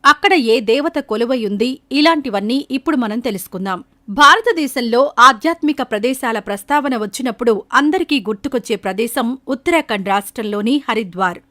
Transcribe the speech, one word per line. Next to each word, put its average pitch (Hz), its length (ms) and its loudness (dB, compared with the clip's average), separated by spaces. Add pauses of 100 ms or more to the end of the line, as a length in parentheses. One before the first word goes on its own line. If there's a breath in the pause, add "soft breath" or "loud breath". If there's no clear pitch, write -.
అక్కడ 339 280 4
ఏ 233 260 2
దేవత 285 400 0
కొలువై 233 460 -2
ఉంది? 208 340 -4 (120)
ఇలాంటివన్నీ 269 800 0
ఇప్పుడు 269 260 -2
మనం 226 220 -2
తెలుసుకుందాం. 190 640 -6 (260)
భారతదేశంలో 285 1080 4
ఆధ్యాత్మిక 285 640 4
ప్రదేశాల 233 580 -2
ప్రస్తావన 262 580 -2
వచ్చినప్పుడు 220 680 -2 (100)
అందరికీ 294 460 2
గుర్తుకొచ్చే 214 560 -4
ప్రదేశం 226 640 -4 (100)
ఉత్తరాఖండ్ 214 600 -2
రాష్ట్రంలోని 208 800 -2
హరిద్వార్. 185 500 -4 (120)